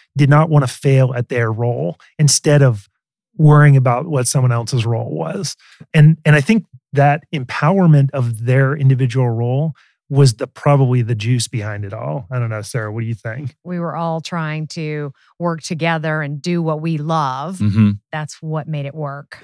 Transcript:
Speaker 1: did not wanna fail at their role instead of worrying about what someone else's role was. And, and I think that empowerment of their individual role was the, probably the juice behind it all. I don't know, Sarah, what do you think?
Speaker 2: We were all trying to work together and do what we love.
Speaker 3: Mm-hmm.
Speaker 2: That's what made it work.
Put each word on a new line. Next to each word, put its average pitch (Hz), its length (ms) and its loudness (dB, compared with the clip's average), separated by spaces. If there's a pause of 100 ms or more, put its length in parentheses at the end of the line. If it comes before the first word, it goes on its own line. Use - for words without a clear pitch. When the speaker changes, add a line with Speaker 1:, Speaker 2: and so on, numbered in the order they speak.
(160)
Speaker 1:
did 139 120 4
not 156 200 4
wanna 147 180 4
fail 135 480 2
at 120 140 -6
their 120 220 0
role 120 460 -4 (200)
instead 147 440 4
of 117 260 2 (500)
worrying 147 400 8
about 127 300 0
what 131 200 -2
someone 127 240 0
else's 117 340 -2
role 113 260 -4
was. 180 440 -8 (380)
And, 156 320 6
and 151 100 4
I 147 60 4
think 220 240 0 (280)
that 143 300 2 (100)
empowerment 151 800 2
of 120 340 -4
their 135 300 2
individual 131 540 0
role 123 440 -2 (360)
was 139 240 4
the, 131 120 -10
probably 131 560 0
the 113 140 -2
juice 113 320 -2
behind 104 380 -8
it 98 80 -12
all. 135 360 -8
I 131 80 -6
don't 117 120 -4
know, 107 120 -6
Sarah, 107 300 -8
what 110 80 -8
do 113 60 -6
you 113 100 -6
think? 123 480 -10
Speaker 2:
We 180 160 -8
were 165 160 -6
all 165 240 -4
trying 156 480 -6
to 151 460 -8 (260)
work 165 220 -4
together 160 600 -4
and 143 200 -8
do 175 200 -2
what 160 200 -4
we 165 160 -4
love. 151 640 -4
Speaker 3:
Mm-hmm. 104 320 2 (200)
Speaker 2:
That's 151 300 -10
what 156 260 -8
made 147 180 -6
it 139 80 -12
work. 143 500 -12